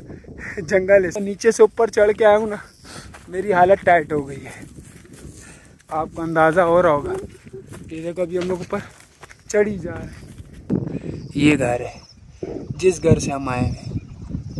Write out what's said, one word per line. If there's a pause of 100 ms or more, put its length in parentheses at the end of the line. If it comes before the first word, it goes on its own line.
(600)
जंगल
है।
नीचे
से
ऊपर
चढ़
के
आया
हूँ
ना, (680)
मेरी
हालत
tight
हो
गई
है, (1200)
आपको
अंदाज़ा
हो
रहा
होगा। (680)
ये
देखो
अभी
हम
लोग
ऊपर (680)
चढ़
ही
जा
रहे
हैं।
ये
घर
है (800)
जिस
घर
से
हम
आए
हैं, (680)